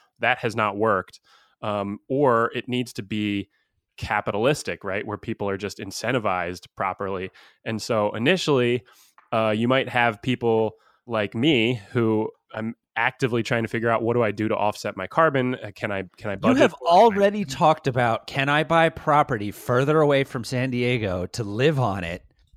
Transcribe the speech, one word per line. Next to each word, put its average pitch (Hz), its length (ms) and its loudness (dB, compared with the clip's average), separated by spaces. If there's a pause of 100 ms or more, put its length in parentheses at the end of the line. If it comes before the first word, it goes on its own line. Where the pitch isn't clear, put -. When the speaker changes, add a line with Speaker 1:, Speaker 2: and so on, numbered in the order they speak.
(200)
Speaker 1:
that 120 200 2
has 110 160 -4
not 107 200 0
worked. 104 440 0 (420)
Um, 104 380 -4 (100)
or 127 440 2
it - 140 -6
needs 123 260 -4
to 117 100 -10
be 104 440 -4 (500)
capitalistic, 104 880 -2
right? 101 220 -6
Where 104 120 -8
people 107 320 -6
are 98 80 -2
just 98 200 -8
incentivized 98 880 -4 (100)
properly. 95 540 -6 (340)
And 110 180 -6
so 107 340 0
initially, 123 680 0 (480)
uh, 110 240 2
you 113 140 0
might 131 180 2
have 120 340 0
people 113 520 0 (340)
like 110 280 -4
me 120 440 2 (120)
who 110 380 0 (240)
I'm 113 220 -8 (200)
actively 117 480 0
trying 117 200 0
to 113 60 -4
figure 117 200 -2
out, 113 140 2
what 113 100 0
do 120 100 2
I 107 80 2
do 107 160 -2
to 107 80 0
offset 104 420 -4
my 92 100 -8
carbon? 135 480 2
Uh, 107 200 -14
can 107 160 -6
I, 98 120 -4 (140)
can 107 140 -8
I - 20 -4
Speaker 2:
You 98 60 -8
Speaker 1:
budget - 180 2
Speaker 2:
have 269 140 4
Speaker 1:
for - 100 -18
it? - 80 -2
Speaker 2:
already 202 560 6
talked 156 420 2
about, 120 400 0
can 139 220 -2
I 151 140 2
buy 165 260 4
property 143 640 0
further 139 500 2
away 143 220 4
from 131 200 -6
San 131 280 -2
Diego 113 560 0
to - 160 -6
live 127 360 0
on 98 240 0
it 85 200 -8 (340)